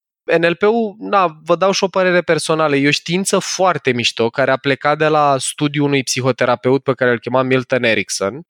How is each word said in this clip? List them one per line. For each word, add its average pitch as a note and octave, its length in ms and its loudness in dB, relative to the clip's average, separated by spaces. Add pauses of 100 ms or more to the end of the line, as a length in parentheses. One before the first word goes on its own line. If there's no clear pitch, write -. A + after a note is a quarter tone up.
(380)
N E3 60 0
L E3+ 100 2
P-ul, G#3+ 440 0
na, F#3 440 -2
vă E3+ 140 0
dau F#3 140 0
și F#3+ 140 -2
o F#3 40 0
părere F3+ 340 0
personală, D#3 540 0
e C#3 120 2
o - 20 2
știință F#3 480 -2
foarte E3+ 540 0
mișto, A#2 380 -2
care C3 200 0
a C3 60 2
plecat D3 420 -2
de D#3 80 0
la D3 320 2
studiul C#3+ 480 -4
unui C#3 160 0
psihoterapeut B2+ 800 0
pe C3+ 100 -2
care B2 180 0
îl A#2 80 0
chema B2+ 240 -2
Milton B2+ 400 0
Erickson G#2+ 680 -2